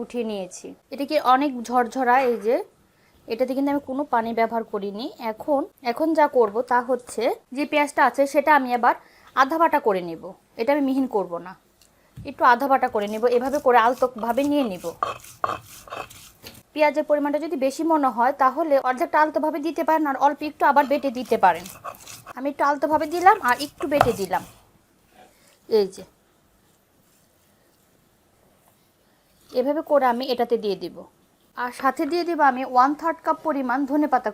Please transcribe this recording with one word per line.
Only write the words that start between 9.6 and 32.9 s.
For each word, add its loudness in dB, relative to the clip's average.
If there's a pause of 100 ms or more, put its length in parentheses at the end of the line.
বাটা 4
করে 2
নেব, -12 (360)
এটা -2
আমি 0
মিহিন 0 (100)
করব -2 (120)
না, -16 (760)
একটু -6 (100)
আধা 0
বাটা 2
করে -2
নেব, -6 (140)
এভাবে -2
করে 6
আলতোভাবে -2 (100)
নিয়ে 2
নেব। -12 (1900)
পেঁয়াজের 2
পরিমাণটা 0
যদি -6
বেশি -2
মনে 2
হয় 2 (100)
তাহলে 2 (140)
অর্ধেকটা -2
আলতোভাবে -2
দিতে -4
পারেন, 2
আর -4
অল্প 0 (100)
একটু -6
আবার 4
বেটে 0
দিতে -2
পারেন। 4 (720)
আমি -6
একটু -4
আলতোভাবে 0 (100)
দিলাম 6 (120)
আর 4 (100)
একটু -10
বেটে 4
দিলাম, -4 (1300)
এই 2
যে -18 (3500)
এভাবে -2 (100)
করে 4
আমি -6 (100)
এটাতে -2
দিয়ে -4
দিব। -12 (600)
আর -6 (100)
সাথে 0
দিয়ে -2
দিব -2 (120)
আমি -2 (100)
ওয়ান 4